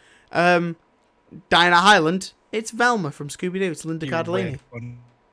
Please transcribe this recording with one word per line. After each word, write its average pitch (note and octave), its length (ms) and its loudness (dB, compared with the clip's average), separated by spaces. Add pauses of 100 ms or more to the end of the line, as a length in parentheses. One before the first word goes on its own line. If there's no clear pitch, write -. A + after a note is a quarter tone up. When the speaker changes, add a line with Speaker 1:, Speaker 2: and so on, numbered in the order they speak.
(300)
Speaker 1:
Um, E3+ 460 2 (760)
Diana F3 260 4
Hyland, F#3 560 4 (180)
it's A3+ 200 -6
Velma A3+ 400 0
from D3 180 -12
Scooby-Doo. F#3 420 -6
It's - 140 -10
Linda D#3+ 220 -8
Speaker 2:
You C3+ 60 -6
Speaker 1:
Cardellini. E3+ 320 -4
Speaker 2:
weird C#3+ 140 -8 (140)
bunny A#2+ 260 -14 (340)